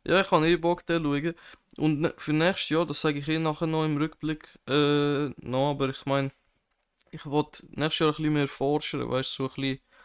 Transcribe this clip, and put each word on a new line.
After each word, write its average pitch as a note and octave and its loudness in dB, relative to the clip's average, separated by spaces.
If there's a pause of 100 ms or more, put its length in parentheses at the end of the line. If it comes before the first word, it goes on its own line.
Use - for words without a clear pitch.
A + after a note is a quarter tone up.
Ja, F3+ 4
ich F#3+ 0
kann D#3+ 4
eh E3+ 4
Bock, E3+ 0
den E3+ 0
schauen. D3 -2 (440)
Und D3+ 2
ne-, D#3+ 0
für - -4
nächstes E3 2
Jahr, D#3+ 2
das D3+ -4
sage D3+ 0
ich C#3+ -10
eh D#3+ 0
nachher D#3+ -2
noch D#3+ 0
im D#3 0
Rückblick, D3+ -4 (100)
äh, C#3+ 2 (120)
noch, C3 0
aber C#3 0
ich - -10
mein, C#3 0 (800)
ich D#3+ -14
wollt D3 -2
nächstes D3+ -2
Jahr D#3 4
ein D3 -2
bisschen D3+ 0
mehr C#3+ 2
forschen, C#3 -2
weißt B2+ -2
du, C3+ -2
so C3+ -2
ein - -20
bisschen, C3+ -4 (240)